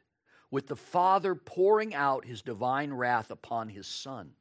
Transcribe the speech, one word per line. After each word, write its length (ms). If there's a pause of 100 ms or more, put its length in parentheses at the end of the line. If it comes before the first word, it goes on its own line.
(480)
with 200
the 80
Father 580
pouring 580
out 320
his 180
divine 500
wrath 400
upon 360
his 200
Son 420 (100)